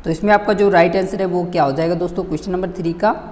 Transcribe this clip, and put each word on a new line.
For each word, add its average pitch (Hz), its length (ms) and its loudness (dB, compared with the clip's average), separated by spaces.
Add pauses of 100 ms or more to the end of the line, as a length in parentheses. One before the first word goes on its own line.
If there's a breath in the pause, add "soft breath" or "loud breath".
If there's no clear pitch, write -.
तो 165 60 -4
इसमें 208 240 2
आपका 208 180 2
जो 202 180 4
right 180 260 4
answer 190 240 -2
है 190 80 0
वो 175 180 -2
क्या 170 180 0
हो 139 80 0
जाएगा 165 240 0
दोस्तों 175 280 -4
Question 156 280 -6
number 185 200 -4
three 165 220 -4
का? 208 180 0 (200)